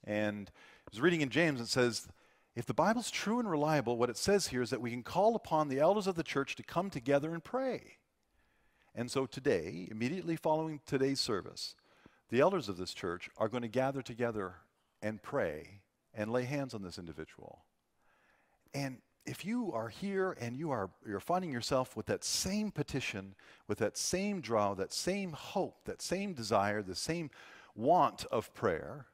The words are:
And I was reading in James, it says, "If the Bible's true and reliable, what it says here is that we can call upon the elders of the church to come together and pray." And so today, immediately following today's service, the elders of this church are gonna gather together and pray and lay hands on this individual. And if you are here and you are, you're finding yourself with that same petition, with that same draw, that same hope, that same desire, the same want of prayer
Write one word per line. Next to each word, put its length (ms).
And 480
I 400
was 100
reading 200
in 80
James, 320
it 80
says, 400
"If 100
the 80
Bible's 380
true 260
and 100
reliable, 480
what 140
it 60
says 320
here 140
is 80
that 100
we 100
can 140
call 320
upon 320
the 100
elders 300
of 80
the 80
church 320
to 60
come 280
together 420
and 120
pray." 540
And 140
so 160
today, 680
immediately 440
following 500
today's 360
service, 560
the 100
elders 280
of 80
this 180
church 420
are 120
gonna 200
gather 340
together 520
and 200
pray 600
and 200
lay 120
hands 300
on 80
this 160
individual. 680
And 260
if 140
you 280
are 160
here 520
and 160
you 160
are, 180
you're 140
finding 320
yourself 440
with 100
that 180
same 480
petition, 640
with 100
that 180
same 440
draw, 340
that 180
same 380
hope, 540
that 180
same 320
desire, 480
the 140
same 340
want 560
of 220
prayer 580